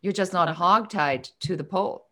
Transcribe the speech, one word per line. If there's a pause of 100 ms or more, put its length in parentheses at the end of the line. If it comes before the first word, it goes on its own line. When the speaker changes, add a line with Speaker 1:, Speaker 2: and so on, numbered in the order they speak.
Speaker 1:
You're
just
not
Speaker 2:
Love
it. (340)
Speaker 1:
hogtied
to
the
pole.